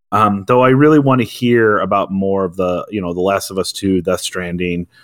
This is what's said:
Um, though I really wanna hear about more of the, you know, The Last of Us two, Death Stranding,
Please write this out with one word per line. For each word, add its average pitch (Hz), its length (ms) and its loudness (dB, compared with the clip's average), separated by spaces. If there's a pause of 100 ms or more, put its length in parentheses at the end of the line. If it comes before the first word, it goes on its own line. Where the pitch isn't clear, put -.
(140)
Um, 101 340 0
though 123 140 4
I 127 80 4
really 147 300 6
wanna 135 260 2
hear 117 540 2
about 95 340 -2
more 98 320 -2
of 87 100 -8
the, 90 340 -2
you 104 120 -6
know, 87 120 -6
The 90 60 -4
Last 95 320 0
of 95 80 -6
Us 87 140 -6
two, 95 280 -2
Death 90 200 -4
Stranding, 87 680 -6 (160)